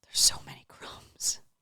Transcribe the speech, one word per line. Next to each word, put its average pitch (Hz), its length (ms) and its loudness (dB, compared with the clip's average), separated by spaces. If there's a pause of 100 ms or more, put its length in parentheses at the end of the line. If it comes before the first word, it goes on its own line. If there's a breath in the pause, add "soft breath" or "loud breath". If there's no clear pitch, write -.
There's - 160 -4
so - 160 6 (100)
many - 220 -18
crumbs. - 720 -8 (220)